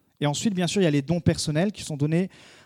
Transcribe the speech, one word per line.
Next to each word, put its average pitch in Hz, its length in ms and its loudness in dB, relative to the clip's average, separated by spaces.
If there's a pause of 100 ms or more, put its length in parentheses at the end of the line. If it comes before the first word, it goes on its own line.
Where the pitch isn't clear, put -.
(200)
Et 147 60 0
ensuite, 180 280 0
bien 175 140 0
sûr, 202 120 0
il 185 40 4
y - 20 6
a 151 60 4
les 143 100 2
dons 165 180 -2
personnels 165 520 0
qui - 100 -12
sont 156 140 -10
donnés 160 340 0 (360)